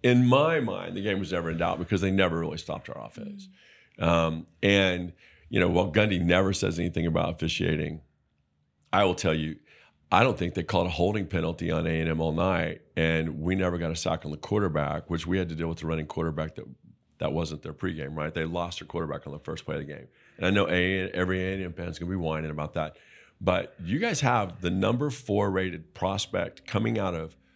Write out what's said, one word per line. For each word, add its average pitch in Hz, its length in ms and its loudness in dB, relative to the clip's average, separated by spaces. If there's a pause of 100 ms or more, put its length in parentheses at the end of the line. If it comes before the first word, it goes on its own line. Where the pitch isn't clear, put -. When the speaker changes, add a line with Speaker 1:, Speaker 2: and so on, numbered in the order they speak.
Speaker 1:
in 123 240 8
my 147 340 4
mind, 92 380 -4
the 98 60 -4
game 101 160 0
was 87 120 -6
never 85 200 -2
in 82 60 -2
doubt 85 200 0
because 87 240 0
they 98 100 2
never 92 280 4
really 78 180 -4
stopped - 320 -8
our - 160 -10
offense. 202 420 -14 (520)
Speaker 2:
Mm. 87 80 2
Speaker 1:
Um, 82 400 2 (160)
and, 92 500 4 (360)
you 101 100 0
know, 90 100 4
while 87 220 2
Gundy 98 280 4
never 90 340 4
says 92 260 -2
anything 85 260 -2
about 85 240 0
officiating, 80 720 -2 (920)
I 101 120 6
will 92 120 4
tell 80 200 2
you, 78 220 -4 (540)
I 104 120 8
don't 123 140 4
think 87 180 -2
they 87 80 -2
called 87 240 2
a 87 40 -4
holding 92 360 0
penalty 82 420 -2
on 80 160 0
A 82 140 0
and 80 100 0
M 80 100 0
all 80 120 0
night, 85 500 0 (160)
and 80 440 0
we 87 120 0
never 90 240 0
got 82 140 -2
a 85 40 -4
sack 85 300 -4
on 76 60 -8
the 76 60 -8
quarterback, 78 720 -2
which 80 160 -4
we 92 100 0
had 90 120 -2
to 80 60 -8
deal 80 120 -4
with 82 120 -4
the 78 60 -8
running 80 220 -2
quarterback 80 480 -4
that, - 100 -12 (540)
that 73 140 -2
wasn't 80 280 -4
their 80 120 -10
pregame, 78 440 -6
right? 78 160 -4
They 80 120 -2
lost 87 340 -6
their - 80 -14
quarterback 76 400 -6
on 71 60 -10
the 71 60 -12
first - 260 -10
play 78 100 -4
of 73 100 -4
the 71 80 -12
game. 64 140 -16 (300)
And 90 100 0
I - 20 2
know 101 180 4
A-, 92 440 2
every 92 340 0
A 95 80 -2
and 95 120 -4
M 85 80 -8
fan's 87 260 -8
gonna 85 100 -6
be 95 60 -2
whining 80 340 -2
about 76 240 -6
that. 78 240 -4 (440)
But - 320 2 (100)
you 95 160 0
guys 214 220 0
have 117 400 2
the 87 100 0
number 117 400 2
four 101 400 0
rated 92 420 -4
prospect 95 720 -4
coming 110 340 0
out 95 140 -2
of 80 240 -8 (180)